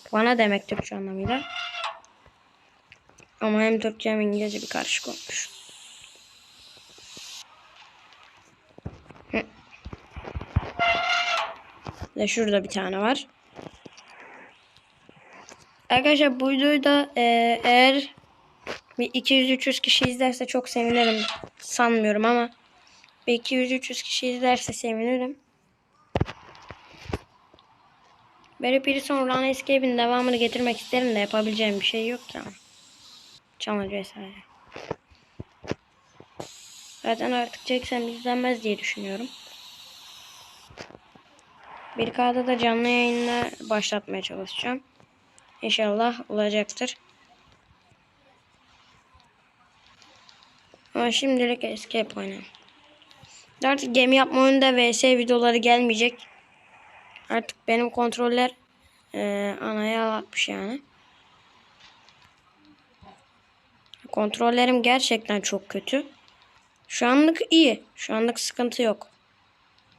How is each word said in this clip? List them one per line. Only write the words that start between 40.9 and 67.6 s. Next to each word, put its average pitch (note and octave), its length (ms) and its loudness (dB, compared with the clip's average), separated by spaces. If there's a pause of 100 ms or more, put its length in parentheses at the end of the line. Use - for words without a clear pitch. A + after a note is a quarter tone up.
Bir A3+ 140 -4
K'da B3 340 0
da B3 120 0
canlı A#3 300 0
yayınla A#3+ 600 0 (100)
başlatmaya G#3 600 -4
çalışacağım. G#3 600 -8 (800)
İnşallah A3 680 0
olacaktır. G#3 640 -2 (4000)
Ama B3 180 0
şimdilik B3 520 0
Escape A3 560 -4
oynayalım. G3 240 -10 (1200)
Artık C4+ 300 0
gemi B3+ 220 6
yapma C4 240 4
oyunda C4 360 6
V A#3+ 160 4
S B3+ 260 4
videoları A#3+ 380 2
gelmeyecek. A#3+ 720 2 (1040)
Artık - 380 -6
benim A#3 220 2
kontroller, A#3+ 600 0 (640)
e, G3+ 460 -4
anaya A3 560 -2
atmış - 320 -6
yani. G3+ 340 -8 (3250)
Kontrollerim A#3+ 720 2
gerçekten A#3 580 2
çok G3 280 -6
kötü. C4 380 -4 (840)
Şu - 180 -2
anlık D4+ 340 6 (100)
iyi. D#4 340 6 (100)